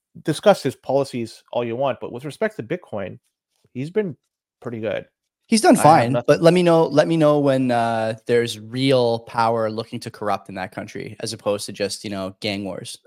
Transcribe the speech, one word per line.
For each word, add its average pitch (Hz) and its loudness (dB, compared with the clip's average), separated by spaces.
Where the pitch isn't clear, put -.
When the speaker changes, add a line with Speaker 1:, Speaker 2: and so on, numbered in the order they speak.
Speaker 1:
discuss 175 2
his 131 -4
policies 131 -4
all 120 -2
you 117 -6
want, 131 -4
but 95 -10
with 123 -12
respect 208 -6
to 131 -10
Bitcoin, 104 -8
he's 143 -8
been 196 -4
pretty 117 -10
good. 107 -6
Speaker 2:
He's 220 2
done 330 6
Speaker 1:
I - 4
have - 4
Speaker 2:
fine, 143 6
Speaker 1:
nothing 120 -2
Speaker 2:
but 147 4
let 165 8
me 180 4
know, 165 6
let 156 2
me 165 2
know 151 4
when, 131 2
uh, 113 0
there's 117 0
real 120 2
power 113 0
looking 110 -8
to 107 -12
corrupt 98 -4
in 95 -14
that 95 -8
country, 101 -12
as 113 -8
opposed 104 -4
to 104 -14
just, 98 -6
you 107 -10
know, 98 -8
gang 101 -6
wars. - -12